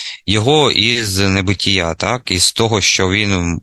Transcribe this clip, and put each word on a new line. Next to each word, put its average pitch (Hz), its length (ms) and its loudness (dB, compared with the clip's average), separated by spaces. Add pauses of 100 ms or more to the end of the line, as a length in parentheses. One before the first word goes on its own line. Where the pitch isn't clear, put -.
(260)
його 123 440 2
із 110 480 0
небитія, 95 760 0
так, 113 360 -4
із 92 220 0
того, - 280 0
що 92 300 0
він 92 520 -2